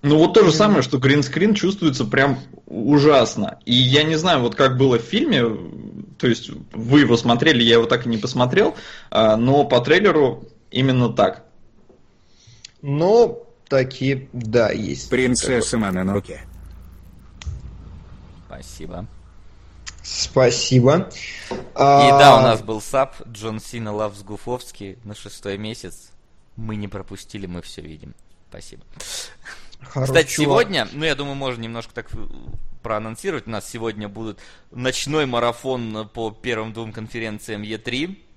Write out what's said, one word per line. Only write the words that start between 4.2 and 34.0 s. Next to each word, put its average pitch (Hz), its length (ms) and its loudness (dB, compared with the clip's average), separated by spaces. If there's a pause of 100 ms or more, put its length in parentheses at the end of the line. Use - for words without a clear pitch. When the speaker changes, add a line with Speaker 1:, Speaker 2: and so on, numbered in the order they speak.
Speaker 1:
вот 120 140 -2
как 131 220 2
было 131 220 4
в 117 40 -2
фильме, 214 400 0 (760)
то 131 80 2
есть - 220 -2 (220)
вы 117 280 4
его 120 160 4
смотрели, 120 480 2
я 117 100 6
его 113 120 6
так 120 200 -2
и - 20 -4
не 117 80 -2
посмотрел, 127 600 0 (340)
а, 110 260 4
но 135 280 4
по 123 160 2
трейлеру 151 640 2 (260)
именно 127 420 0
так. 101 320 0 (1400)
Speaker 2:
Ну, 175 640 2 (240)
таки, 135 640 -2
да, 113 380 0
есть - 400 -6
Speaker 3:
Принцесса 127 600 0
Speaker 2:
такое. 113 200 0
Speaker 3:
Мононоке. 92 480 -4 (2000)
Speaker 4:
Спасибо. 85 600 -14 (960)
Speaker 2:
Спасибо. 131 1080 2 (400)
Speaker 4:
И - 40 -8 (200)
Speaker 2:
А, 139 440 6
Speaker 4:
да, 139 200 10
у 131 40 6
нас 113 200 2
был 107 180 -6
саб 131 340 -2 (160)
Джон 110 300 -10
Сина 113 320 -10
Лавс 104 300 -6
Гуфовский 104 840 -12
на 104 100 -14
шестой 101 440 -10
месяц. 107 520 -12 (460)
Мы 110 200 -8
не 104 120 -8
пропустили, 98 580 -14
мы 87 160 -10
все - 200 -18
видим. 78 320 -20 (340)
Спасибо. - 340 -20 (1000)
Speaker 2:
Хорош 131 260 -4
Speaker 4:
Кстати, 160 200 0
Speaker 2:
чувак. 151 340 0
Speaker 4:
сегодня, 165 300 -4
ну, 147 120 -10
я 156 100 -2
думаю, 139 220 -10
можно 131 240 -6
немножко 113 340 -12
так, 113 200 -12
э, - 20 -10 (680)
проанонсировать. 110 640 -8
У - 40 -12
нас 107 200 -8
сегодня 107 380 -8